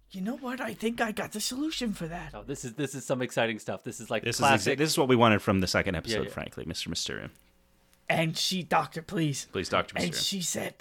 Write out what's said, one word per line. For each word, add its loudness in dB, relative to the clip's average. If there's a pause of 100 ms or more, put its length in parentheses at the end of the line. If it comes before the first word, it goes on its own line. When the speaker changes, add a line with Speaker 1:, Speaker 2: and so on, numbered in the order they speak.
(120)
Speaker 1:
"You -8
know -4
what? -6
I -6
think -2
I 2
got -6
the -8
solution -2
for -6
that." -10
Speaker 2:
Oh, -12
this -8
is, -8
this -4
is -8
some 0
exciting 0
stuff. -6
This -10
is -14
like 0
Speaker 3:
This 0
Speaker 2:
classic. 6
Speaker 3:
is 2
exa-, 0
this 4
is 2
what 4
we 8
wanted 8
from 4
the 2
second 2
episode, -4
Speaker 2:
Yeah, -
yeah. -6
Speaker 3:
frankly, -10
Mister -6
Mysterium. -6 (800)
Speaker 1:
And 0
she, -2
"Doctor, 0
please." -2
Speaker 3:
Please, -2
Doctor 2
Speaker 1:
And 0
Speaker 3:
Mysterium. -2
Speaker 1:
she -2
said, -4